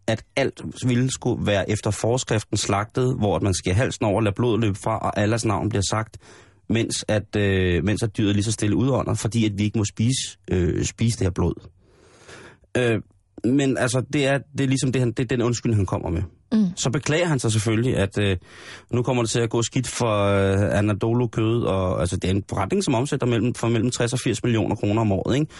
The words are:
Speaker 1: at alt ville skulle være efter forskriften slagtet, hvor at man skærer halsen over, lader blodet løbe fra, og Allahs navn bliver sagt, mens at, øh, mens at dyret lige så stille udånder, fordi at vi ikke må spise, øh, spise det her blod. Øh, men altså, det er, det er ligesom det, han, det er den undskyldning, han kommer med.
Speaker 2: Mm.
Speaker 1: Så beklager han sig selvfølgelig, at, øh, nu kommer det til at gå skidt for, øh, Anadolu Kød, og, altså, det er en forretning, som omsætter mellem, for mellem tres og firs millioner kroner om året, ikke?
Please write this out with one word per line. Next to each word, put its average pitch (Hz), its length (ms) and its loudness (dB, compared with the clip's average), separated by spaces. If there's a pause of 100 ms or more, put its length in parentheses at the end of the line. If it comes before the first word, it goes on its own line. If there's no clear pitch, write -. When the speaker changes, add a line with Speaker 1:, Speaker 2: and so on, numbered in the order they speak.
Speaker 1:
at 113 160 -2 (120)
alt - 260 -2 (260)
ville 127 240 2
skulle - 340 -2
være 101 240 0
efter 107 220 0
forskriften 113 640 -2
slagtet, 113 640 0
hvor 101 160 2
at 82 60 0
man 98 120 2
skærer 90 220 0
halsen 113 300 0
over, 101 160 2
lader 101 140 0
blodet 117 260 2
løbe 101 160 0
fra, 110 200 -2
og - 220 -2
Allahs 110 260 0
navn 104 240 0
bliver 101 200 0
sagt, 110 280 -4 (520)
mens 113 380 -2
at, 107 280 -2
øh, 92 480 2
mens 107 200 0
at 110 140 -4
dyret 104 180 2
lige 104 80 2
så 110 80 0
stille 104 240 0
udånder, 123 380 2
fordi 113 320 0
at 107 120 0
vi 104 60 0
ikke 107 140 0
må 104 80 2
spise, - 520 -2 (140)
øh, 90 340 0
spise 113 340 -2
det 95 60 0
her 90 60 0
blod. 90 220 0 (1200)
Øh, 117 240 2 (420)
men 135 340 2
altså, 123 240 0 (120)
det 143 140 2
er, 139 100 2 (200)
det 139 60 0
er 135 40 2
ligesom 131 240 0
det, 131 100 0
han, 120 100 2
det - 120 -6
er 113 40 -2
den 123 140 0
undskyldning, 117 380 0
han 95 60 2
kommer - 240 -4
med. 85 120 -2 (300)
Speaker 2:
Mm. 214 140 4 (100)
Speaker 1:
Så - 140 -2
beklager 151 360 0
han 151 140 2
sig 117 120 0
selvfølgelig, 110 460 2
at, 98 220 0
øh, 98 180 2 (540)
nu 120 120 0
kommer 123 200 0
det 113 60 -2
til 123 100 0
at 117 100 0
gå 120 120 2
skidt 123 260 -2
for, 107 380 0
øh, 98 540 2
Anadolu 113 480 2
Kød, 113 360 0
og, 92 360 0
altså, 87 180 -2
det 90 120 -2
er 92 60 2
en 101 140 0
forretning, 98 340 -2
som - 120 0
omsætter 127 320 -2
mellem, 117 260 0
for - 160 -2
mellem 117 220 2
tres 120 220 -2
og 123 60 -4
firs - 240 -2
millioner 107 320 2
kroner 104 260 0
om 104 100 2
året, 98 240 0
ikke? 151 120 0 (120)